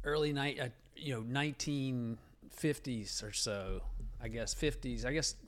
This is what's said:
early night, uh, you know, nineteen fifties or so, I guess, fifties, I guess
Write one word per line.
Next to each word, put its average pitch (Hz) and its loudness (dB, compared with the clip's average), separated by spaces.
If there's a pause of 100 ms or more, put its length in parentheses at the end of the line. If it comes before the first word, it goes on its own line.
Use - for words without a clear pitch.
early 151 4
night, 139 0
uh, 127 0 (300)
you 143 -2
know, 113 0
nineteen 131 0 (320)
fifties 123 0
or 104 -6
so, 95 0 (400)
I 117 -4
guess, 110 -2
fifties, 123 0
I 131 2
guess 151 2 (120)